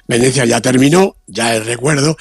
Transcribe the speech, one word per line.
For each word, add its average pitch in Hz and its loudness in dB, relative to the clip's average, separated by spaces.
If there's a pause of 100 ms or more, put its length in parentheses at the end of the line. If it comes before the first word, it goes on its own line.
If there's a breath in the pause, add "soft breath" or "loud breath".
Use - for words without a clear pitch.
Venecia 123 0
ya 117 0
terminó, 143 2 (100)
ya 117 -4
el 110 -6
recuerdo, 139 -2